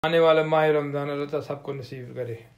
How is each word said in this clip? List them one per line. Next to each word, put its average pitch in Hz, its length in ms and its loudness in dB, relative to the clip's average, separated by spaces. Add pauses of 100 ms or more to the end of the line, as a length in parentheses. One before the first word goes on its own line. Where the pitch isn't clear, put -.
आने 165 180 2
वाला 160 260 6
माह 156 260 4
रमज़ान 147 380 -2
अल्लाह 143 180 -6
ताला 147 160 -4
सबको 143 300 -10
नसीब 127 420 -12
करे। 117 220 -8 (200)